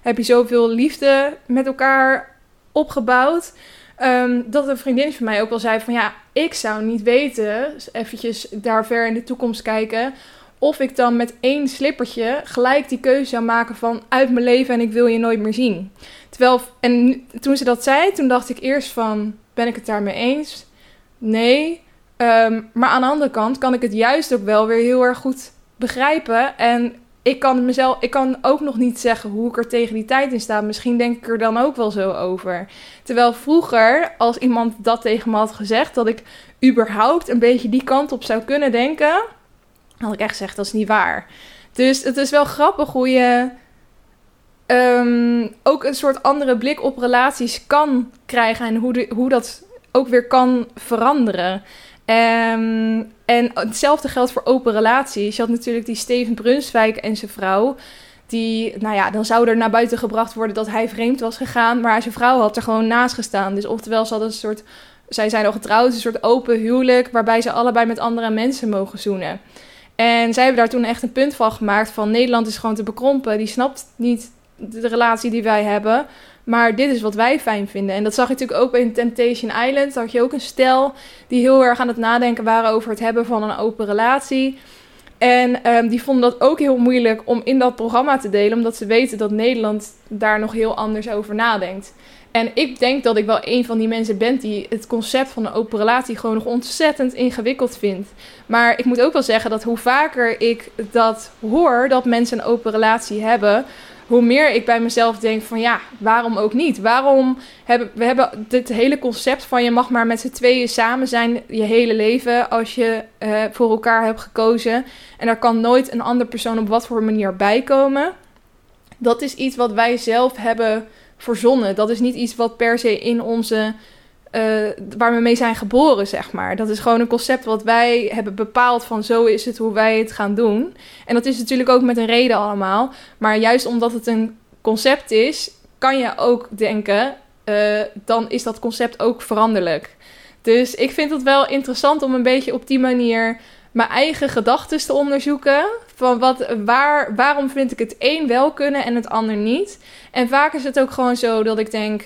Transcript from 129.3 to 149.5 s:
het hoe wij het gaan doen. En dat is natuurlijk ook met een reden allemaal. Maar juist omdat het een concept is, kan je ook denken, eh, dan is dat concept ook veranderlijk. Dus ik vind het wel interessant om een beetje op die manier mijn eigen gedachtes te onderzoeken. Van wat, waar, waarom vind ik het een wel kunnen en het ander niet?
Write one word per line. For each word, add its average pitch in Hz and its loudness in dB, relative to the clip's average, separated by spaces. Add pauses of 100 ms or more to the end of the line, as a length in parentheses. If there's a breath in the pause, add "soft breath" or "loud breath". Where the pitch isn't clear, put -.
het 233 -8
hoe 220 -4
wij 220 2
het 220 -2
gaan 202 -4
doen. 226 0 (300 loud breath)
En - -2
dat 240 2
is 262 -2
natuurlijk 254 -2
ook 254 6
met 247 2
een 226 0
reden 233 2
allemaal. 208 0 (260 loud breath)
Maar 214 0
juist 233 2
omdat 233 -2
het 226 -6
een 226 -2 (240)
concept 254 0
is, 233 2 (260)
kan 269 2
je 247 -2
ook 240 0
denken, 214 -2 (280)
eh, 208 0 (120)
dan 226 -2
is 233 -4
dat 220 -6
concept 233 -4
ook 240 -2
veranderlijk. 202 -2 (460 loud breath)
Dus 247 2
ik 269 0
vind 294 -2
het 285 -4
wel 277 4
interessant 277 0
om 262 -2
een 254 0
beetje 262 0
op 240 -6
die 269 2
manier 233 0 (360 loud breath)
mijn 226 0
eigen 285 0
gedachtes 247 -2
te 277 -2
onderzoeken. 277 0 (300)
Van 247 0
wat, 254 0 (100)
waar, 269 2
waarom 277 2
vind 269 -2
ik - -12
het 226 -6
een 302 0
wel 262 2
kunnen 285 -2
en 240 -2
het 233 -4
ander 220 -2
niet? 240 -2 (320 loud breath)